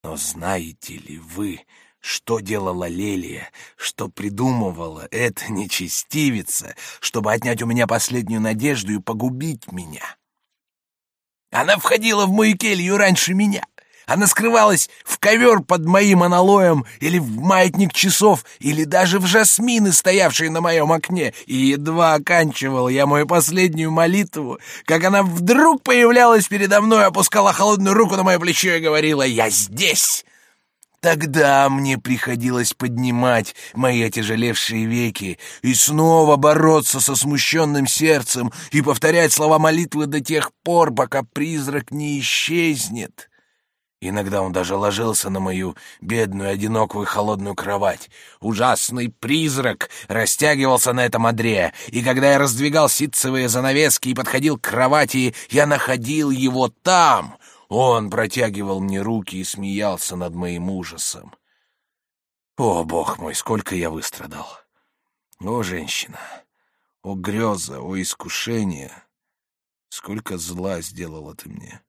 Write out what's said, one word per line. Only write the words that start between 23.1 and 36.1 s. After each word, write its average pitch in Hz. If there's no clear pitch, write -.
последнюю 160
молитву, 165
как 165
она 196
вдруг 233
появлялась 240
передо 202
мной, 214
опускала 196
холодную 196
руку 202
на 190
мое 185
плечо 175
и 165
говорила: 151
«Я 113
здесь!» 107
Тогда 147
мне 135
приходилось 123
поднимать 123
мои 123
отяжелевшие 113
веки 113
и 127
снова 156